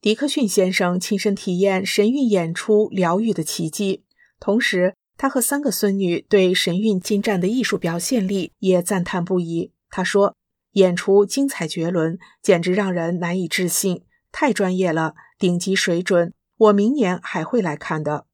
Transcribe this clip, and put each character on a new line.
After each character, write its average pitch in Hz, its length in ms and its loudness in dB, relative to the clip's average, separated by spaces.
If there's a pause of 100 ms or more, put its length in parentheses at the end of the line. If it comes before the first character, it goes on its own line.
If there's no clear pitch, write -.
迪 208 140 2
克 277 100 -4
逊 277 220 0
先 185 240 0
生 180 260 0
亲 190 220 -4
身 202 160 0
体 180 240 -4
验 196 260 2
神 208 240 2
韵 269 180 0
演 175 260 0
出 214 380 2
疗 180 280 0
愈 226 140 0
的 160 100 -4
奇 160 260 -6
迹， 196 360 -4 (340)
同 208 200 0
时 185 360 0 (220)
他 269 100 -2
和 269 140 0
三 285 200 -2
个 285 80 0
孙 196 300 0
女 175 300 -2
对 185 240 4
神 180 260 -2
韵 208 200 2
精 202 220 -2
湛 196 200 -2
的 180 80 0
艺 247 120 0
术 202 160 -2
表 170 220 -4
现 214 260 -2
力 190 340 -4
也 185 220 2
赞 180 220 -2
叹 180 200 -4
不 180 180 0
已。 170 320 -6 (160)
他 - 120 -6
说 196 340 2 (400)
：“演 185 180 6
出 196 320 4
精 277 220 -2
彩 214 180 -6
绝 165 240 -4
伦， 165 300 -2 (220)
简 180 200 4
直 180 120 0
让 196 180 0
人 170 280 -2
难 175 200 -4
以 175 80 -4
置 180 220 -2
信， 185 340 -2 (280)
太 285 200 0
专 185 240 0
业 185 160 0
了， 160 240 -2 (240)
顶 175 180 0
级 190 160 -2
水 180 300 0
准， 175 300 0 (240)
我 214 160 6
明 208 200 2
年 190 300 0
还 160 220 -6
会 240 160 0
来 156 160 -4
看 156 260 -6
的。” 147 300 -4